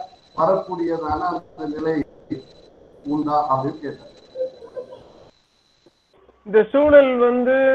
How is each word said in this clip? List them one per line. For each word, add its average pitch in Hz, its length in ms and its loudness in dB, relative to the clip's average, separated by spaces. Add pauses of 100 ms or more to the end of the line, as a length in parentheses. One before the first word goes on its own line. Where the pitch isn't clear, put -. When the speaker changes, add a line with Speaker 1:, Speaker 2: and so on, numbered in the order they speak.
(360)
Speaker 1:
வரக்கூடியதான 190 840 -2
அந்த 165 560 -8
நிலை 160 180 -4 (1120)
உண்டா 147 320 -2 (120)
அப்படின்னு 135 300 -4
கேட்டேன். - 320 -14 (2250)
Speaker 2:
இந்த 214 160 4
சூழல் 277 540 6
வந்து 247 400 2 (180)